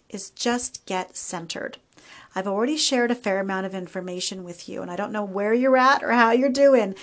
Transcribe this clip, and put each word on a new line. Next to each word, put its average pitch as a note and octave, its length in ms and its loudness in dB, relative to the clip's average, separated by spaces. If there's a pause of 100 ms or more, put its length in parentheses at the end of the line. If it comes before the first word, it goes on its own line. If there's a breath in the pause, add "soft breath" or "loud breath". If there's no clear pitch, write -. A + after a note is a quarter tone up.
is - 220 -12
just - 560 -4
get F#3 280 -6
centered. - 640 -8 (560 loud breath)
I've F#3+ 140 -4
already A3 280 0
shared A#3+ 360 0
a A#3+ 40 0
fair G3 240 -2
amount F#3+ 280 -4
of F#3+ 80 -10
information F3+ 680 -8
with F3 240 -16
you, F#3+ 140 -10
and F#3 80 -10
I F3 60 -10
don't G3+ 160 -6
know G#3 120 -4
where G3+ 300 -2
you're C4 240 4
at C4 240 4
or - 120 0
how A#3 180 6
you're B3+ 180 4
doing. B3+ 540 4